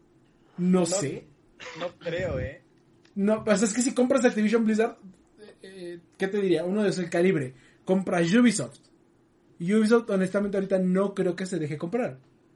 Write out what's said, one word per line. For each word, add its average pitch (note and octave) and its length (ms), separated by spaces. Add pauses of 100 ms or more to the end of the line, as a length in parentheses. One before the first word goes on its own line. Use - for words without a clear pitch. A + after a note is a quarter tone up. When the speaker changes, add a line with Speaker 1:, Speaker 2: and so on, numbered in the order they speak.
(580)
Speaker 1:
No F3+ 220
Speaker 2:
No, F3 60
Speaker 1:
sé. F3 400 (540)
Speaker 2:
no E3+ 60 (120)
creo, E3+ 400
¿eh? - 240 (540)
Speaker 1:
No, G#3 280
o G#3 120
sea, G#3 100
es - 80
que B3+ 80
si B3+ 120
compras B3 300
Activision A3+ 400
Blizzard, A3 320 (440)
eh, G#3+ 220
eh, F3+ 380 (180)
¿qué F#3+ 100
te G#3 120
diría? E3+ 240
Uno G3 200
de F#3+ 60
el E3+ 200
calibre. E3+ 440 (300)
Compras F#3 480
Ubisoft. A3+ 460 (800)
Y F3 160
Ubisoft, A3 360
honestamente, G3 460
ahorita G3 220
no F#3 360
creo F3+ 200
que F#3 120
se F3+ 120
deje D3+ 200
comprar. E3+ 400 (380)